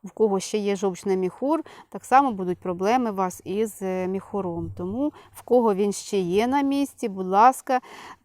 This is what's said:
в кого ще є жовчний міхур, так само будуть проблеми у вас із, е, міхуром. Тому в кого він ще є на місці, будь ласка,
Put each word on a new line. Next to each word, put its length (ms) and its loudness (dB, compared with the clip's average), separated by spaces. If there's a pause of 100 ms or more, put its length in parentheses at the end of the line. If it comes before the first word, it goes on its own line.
в 60 -12
кого 300 0
ще 180 -6
є 180 0
жовчний 400 -2
міхур, 460 -2 (260)
так 160 -14
само 280 4
будуть 260 -4
проблеми 520 0
у 40 -6
вас 300 -4
із, 380 -4
е, 240 -2
міхуром. 720 -6
Тому 360 -4 (200)
в 100 -20
кого 320 4
він 180 2
ще 280 -2
є 260 2
на 160 2
місці, 460 -2
будь 200 -6
ласка, 520 4 (440)